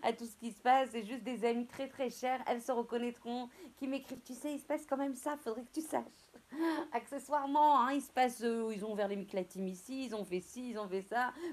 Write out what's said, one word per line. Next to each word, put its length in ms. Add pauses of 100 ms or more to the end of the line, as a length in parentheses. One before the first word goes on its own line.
à 120
tout 120
ce 120
qui 160
se 80
passe. 320
C'est 100
juste 200
des 200
amis 240
très, 220
très 200
chers. 380
Elles 140
se 100
reconnaîtront, 800 (260)
qui 140
m'écrivent, « 360
Tu 80
sais, 200
il 60
se 60
passe 200
quand 100
même 200
ça, 200
faudrait 280
que 100
tu 80
saches. » 500 (640)
Accessoirement, 880
hein, 100
il 100
se 100
passe, 300
euh, 320
ils 120
ont 80
ouvert 160
les 80
miklatim 500
ici, 380
ils 100
ont 80
fait 160
ci, 300
ils 100
ont 80
fait 140
ça. 320 (200)